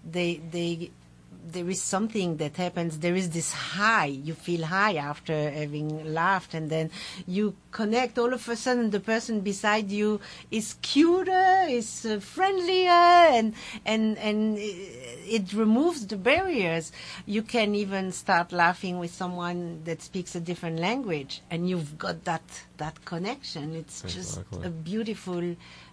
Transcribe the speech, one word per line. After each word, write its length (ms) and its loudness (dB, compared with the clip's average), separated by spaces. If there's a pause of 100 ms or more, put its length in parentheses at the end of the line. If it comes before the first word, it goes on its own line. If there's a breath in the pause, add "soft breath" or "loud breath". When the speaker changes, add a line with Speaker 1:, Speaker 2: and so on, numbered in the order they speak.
Speaker 1:
they, 360 -2 (100)
they, 400 -4 (580)
there 220 -6
is 100 -2
something 580 0
that 180 -4
happens. 420 -2
There 160 0
is 160 0
this 220 -4
high. 540 0
You 280 -6
feel 320 -4
high 300 2
after 400 -4 (140)
having 640 -6
laughed, 420 0
and 140 -4
then 220 -2 (340 loud breath)
you 300 0 (160)
connect. 480 0
All 160 2
of 140 -8
a 80 -2
sudden, 340 2
the 80 0
person 440 -2
beside 500 0
you 280 2 (300 loud breath)
is 320 -4
cuter, 840 6
is, 360 -2
uh, 140 0
friendlier, 720 2 (480)
and, 160 2 (300 loud breath)
and, 340 2
and 400 0
i-, 300 -8 (400)
it 240 0
removes 560 4
the 80 -4
barriers. 760 0 (360 loud breath)
You 160 -2
can 340 0
even 340 -2
start 400 0
laughing 480 2
with 160 -6
someone 720 -6
that 180 -6
speaks 320 -8
a 60 -4
different 400 -4
language, 680 -4
and 220 -2
you've 260 -4
got 280 -8
that, 180 -2 (360)
that 260 -10
connection. 720 -8
It's 260 -12
just 360 -8
Speaker 2:
Exactly. 280 -10
Speaker 1:
a 40 -4
beautiful, 840 -6 (380 loud breath)